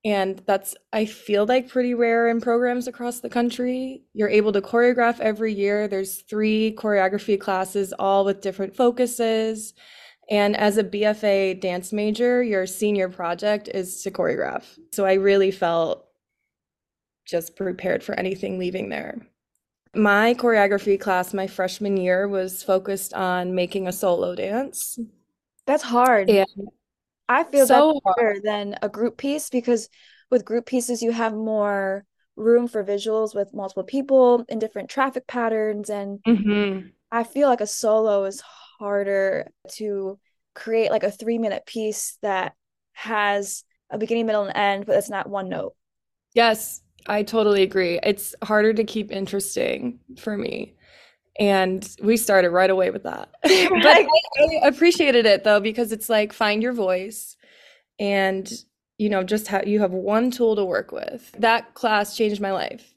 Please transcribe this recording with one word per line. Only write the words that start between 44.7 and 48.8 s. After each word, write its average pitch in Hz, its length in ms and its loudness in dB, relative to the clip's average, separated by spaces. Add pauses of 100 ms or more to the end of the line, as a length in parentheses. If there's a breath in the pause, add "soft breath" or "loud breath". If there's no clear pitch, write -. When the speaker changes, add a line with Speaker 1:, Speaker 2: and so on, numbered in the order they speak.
Speaker 2:
but 214 120 2
it's 202 120 -2
not 196 200 -6
one 196 200 -6
note. - 240 -8 (600)
Speaker 1:
Yes, 226 480 2 (260)
I 208 160 0
totally 208 400 4
agree. 185 400 0
It's - 400 -2
harder 214 300 4
to 220 100 2